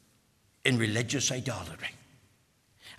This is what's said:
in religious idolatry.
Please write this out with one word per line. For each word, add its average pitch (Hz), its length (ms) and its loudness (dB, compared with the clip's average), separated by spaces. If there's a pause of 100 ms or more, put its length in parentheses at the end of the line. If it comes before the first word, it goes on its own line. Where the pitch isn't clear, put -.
(640)
in 131 140 4
religious 113 540 2
idolatry. 101 580 -6 (1080)